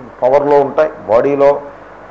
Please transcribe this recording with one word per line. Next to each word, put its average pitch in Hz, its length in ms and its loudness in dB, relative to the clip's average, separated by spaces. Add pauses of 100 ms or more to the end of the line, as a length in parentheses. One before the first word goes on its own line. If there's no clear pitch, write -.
(240)
పవర్లో 143 380 2
ఉంటాయి, - 300 -2 (160)
బాడీలో 139 540 0 (500)